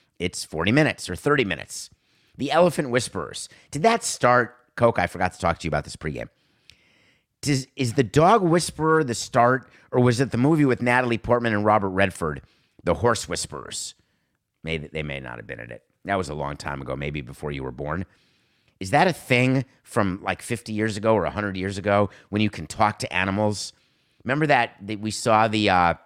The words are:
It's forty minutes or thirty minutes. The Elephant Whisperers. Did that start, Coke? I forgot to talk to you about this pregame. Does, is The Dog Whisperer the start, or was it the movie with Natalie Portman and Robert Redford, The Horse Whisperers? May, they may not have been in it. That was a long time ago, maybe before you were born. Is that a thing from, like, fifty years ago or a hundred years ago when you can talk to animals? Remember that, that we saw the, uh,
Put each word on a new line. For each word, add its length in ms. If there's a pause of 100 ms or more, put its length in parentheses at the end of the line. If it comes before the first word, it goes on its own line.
(180)
It's 260
forty 260
minutes 380
or 80
thirty 300
minutes. 420 (480)
The 140
Elephant 400
Whisperers. 580 (220)
Did 140
that 180
start, 540 (180)
Coke? 240
I 80
forgot 280
to 40
talk 220
to 60
you 20
about 160
this 100
pregame. 340 (1120)
Does, 340
is 160
The 100
Dog 400
Whisperer 640
the 100
start, 560 (220)
or 80
was 180
it 140
the 40
movie 280
with 180
Natalie 340
Portman 360
and 120
Robert 260
Redford, 520 (400)
The 120
Horse 340
Whisperers? 680 (720)
May, 140
they 260
may 160
not 160
have 100
been 140
in 100
it. 140 (220)
That 100
was 120
a 60
long 220
time 260
ago, 140
maybe 240
before 320
you 100
were 80
born. 340 (760)
Is 100
that 160
a 60
thing 520 (200)
from, 360
like, 220
fifty 300
years 240
ago 180
or 120
a 40
hundred 260
years 220
ago 320 (200)
when 120
you 80
can 160
talk 320
to 140
animals? 600 (520)
Remember 240
that, 320
that 180
we 140
saw 340
the, 240
uh, 240 (100)